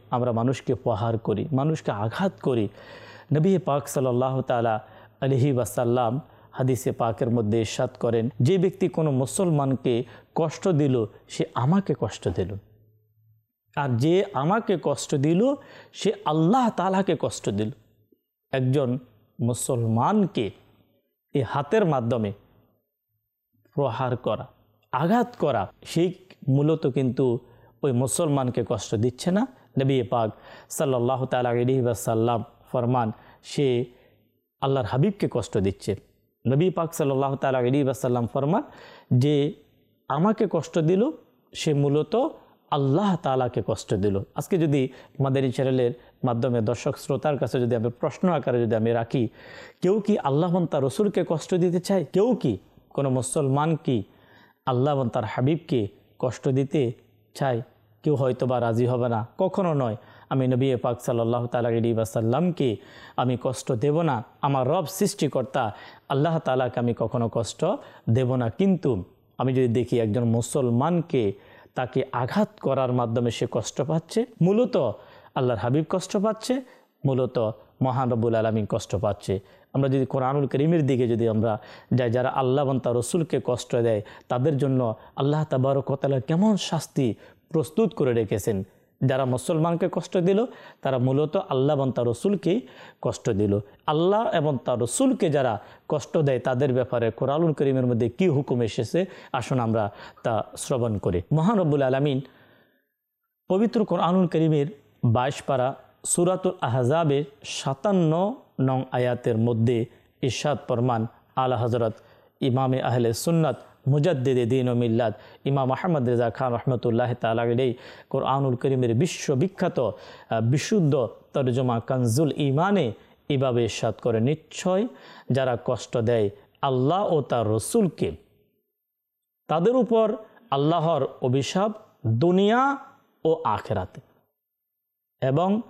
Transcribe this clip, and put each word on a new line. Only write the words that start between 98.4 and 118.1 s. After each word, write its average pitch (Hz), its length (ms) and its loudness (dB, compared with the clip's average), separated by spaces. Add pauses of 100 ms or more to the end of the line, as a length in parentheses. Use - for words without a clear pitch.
এসেছে, 131 440 -2 (260)
আসুন 127 280 -2
আমরা 110 300 0 (320)
তা 113 220 -2 (120)
শ্রবণ 117 420 -2
করি। 87 240 -2 (100)
মহান 180 260 2
রব্বুল 151 240 2
আলামিন 135 380 0 (1300)
পবিত্র 214 360 2
কোরআনুল 175 420 2
করিমের 156 400 2 (380)
বাইশ 123 380 2
পারা 135 320 0 (320)
সূরাতুল 185 540 0
আহজাবের 139 640 2 (200)
সাতান্ন 180 920 0 (260)
নং 131 320 0
আয়াতের 123 460 0
মধ্যে 117 480 2 (360)
ইরশাদ 143 360 -2 (100)
ফরমান, 117 380 0 (300)
আলা 127 200 0
হযরত 113 360 0 (480)
ইমামে 131 420 0
আহলে 120 300 0
সুন্নাত 160 440 0 (320)
মুজাদ্দিদে 135 580 2
দ্বীন 127 220 2
ও 123 60 0
মিল্লাত 117 400 2 (300)
ইমাম 135 260 0
আহমদ 135 380 0
রেজা 120 220 2
খান 127 220 -2
রহমতুল্লাহ 120 640 0
তাআলা 113 280 -2
আলাইহি 120 320 0 (360)